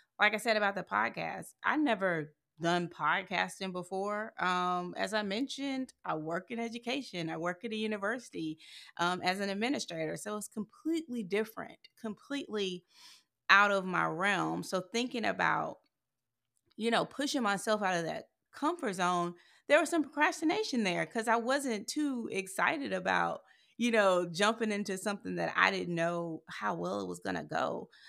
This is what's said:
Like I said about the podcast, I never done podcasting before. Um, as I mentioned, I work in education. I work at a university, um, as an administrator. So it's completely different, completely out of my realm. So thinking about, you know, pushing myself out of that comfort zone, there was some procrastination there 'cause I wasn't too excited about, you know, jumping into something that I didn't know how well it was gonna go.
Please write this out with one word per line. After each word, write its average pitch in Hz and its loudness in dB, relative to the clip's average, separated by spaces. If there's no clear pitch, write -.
Like 208 4
I 214 -2
said 214 0
about 202 2
the 180 -4
podcast, 190 -4
I - 2
never 190 2
done 175 2
podcasting 185 0
before. 196 -4
Um, 180 0
as 196 -2
I 214 0
mentioned, 262 -4
I 175 -2
work 165 -4
in 233 -4
education. 233 -4
I 165 -4
work 175 -4
at 226 -6
a 220 -4
university, 214 -4
um, 175 0
as 185 2
an 202 -2
administrator. 196 -2
So 208 -8
it's 208 -8
completely 247 -4
different, 202 -4
completely 208 -6
out 202 8
of 196 2
my 175 2
realm. 165 0
So 185 -2
thinking 240 -4
about, 160 0
you 226 0
know, 190 4
pushing 277 0
myself 208 2
out 185 2
of 165 0
that - -6
comfort 302 0
zone, 175 0
there 294 8
was 311 2
some 330 2
procrastination 320 0
there 170 0
'cause 220 -4
I 233 4
wasn't 240 0
too 269 -2
excited 196 0
about, 175 0
you 233 2
know, 185 4
jumping 214 2
into 202 -2
something 190 -4
that 170 -2
I 185 6
didn't 180 -2
know 165 -2
how 202 -4
well 180 -4
it 190 -6
was 175 -8
gonna 180 -4
go. - -2